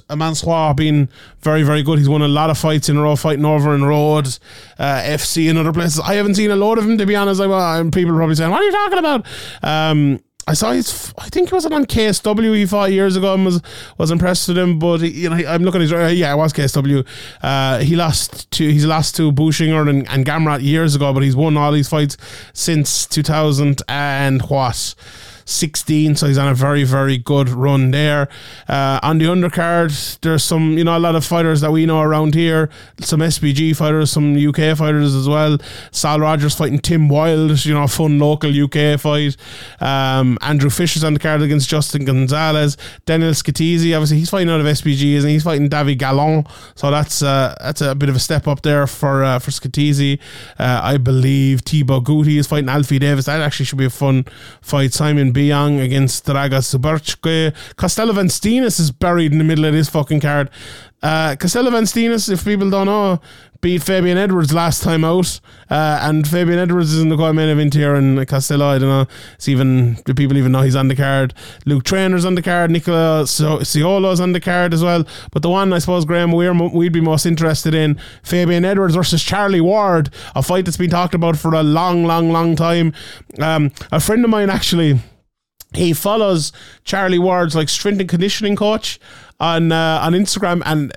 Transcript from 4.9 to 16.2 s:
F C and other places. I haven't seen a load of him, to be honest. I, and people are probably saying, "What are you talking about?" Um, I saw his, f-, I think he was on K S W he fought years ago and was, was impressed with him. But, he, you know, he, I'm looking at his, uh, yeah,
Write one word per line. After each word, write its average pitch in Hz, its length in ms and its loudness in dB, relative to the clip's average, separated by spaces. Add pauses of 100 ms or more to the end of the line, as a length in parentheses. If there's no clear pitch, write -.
F 151 160 -4
C 165 260 0
and 165 100 2
other 160 140 0
places. 156 300 -2
I 196 140 -2
haven't 208 200 0
seen 208 160 2
a 202 60 0
load 214 200 2
of 214 80 0
him, 220 120 2
to 202 80 0
be 208 100 2
honest. 196 240 0
I, 185 400 0
and 165 140 -2
people 170 200 2
are 160 40 2
probably 160 180 2
saying, 160 160 0
"What 311 100 0
are 415 40 2
you 403 80 2
talking 403 260 0
about?" 294 260 0 (380)
Um, 151 560 2 (300)
I 156 40 0
saw 214 180 0
his, - 180 -2
f-, - 280 -12
I - 120 -14
think 359 180 0
he 370 80 -2
was 330 100 0
on 302 200 0
K 220 220 0
S 202 120 0
W 220 320 0
he 208 140 2
fought 196 260 0
years 190 240 2
ago 190 180 0
and 190 120 2
was, 175 160 0 (360)
was 165 140 0
impressed 180 380 0
with 175 80 0
him. 180 220 0
But, 170 180 0
he, 165 140 -2
you 165 180 -4
know, 170 80 -2
he, 165 100 -2
I'm 170 160 0
looking 185 160 0
at 170 40 2
his, 156 100 0
uh, 170 200 0
yeah, 160 200 0